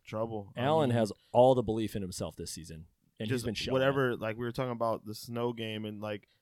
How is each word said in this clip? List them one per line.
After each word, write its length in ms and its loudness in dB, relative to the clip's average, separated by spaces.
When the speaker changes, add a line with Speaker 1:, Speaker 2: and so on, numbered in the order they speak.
Speaker 1:
trouble. 500 -6
I 60 -4
Speaker 2:
Allen 280 4
Speaker 1:
mean, 80 4
Speaker 2:
has 140 2
all 220 10
the 80 4
belief 340 -2
in 60 -4
himself 340 -6
this 140 -8
season, 340 -12
and 100 -6
he's 80 -2
Speaker 1:
just 100 -4
Speaker 2:
been 80 -4
showing 180 -4
Speaker 1:
whatever, 380 4
Speaker 2:
it. 100 -4
Speaker 1:
like, 160 -4
we 80 -6
were 80 -4
talking 200 -4
about 340 -2
the 80 -8
snow 400 -2
game 320 -6
and, 140 -8
like, 280 -6